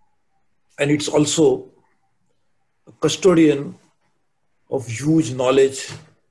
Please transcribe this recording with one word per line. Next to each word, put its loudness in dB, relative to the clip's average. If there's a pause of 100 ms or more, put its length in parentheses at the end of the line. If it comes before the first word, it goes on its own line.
(800)
and -2
it's -2
also 0 (1160)
a -20
custodian 2 (920)
of -6
huge -2
knowledge, 0 (440)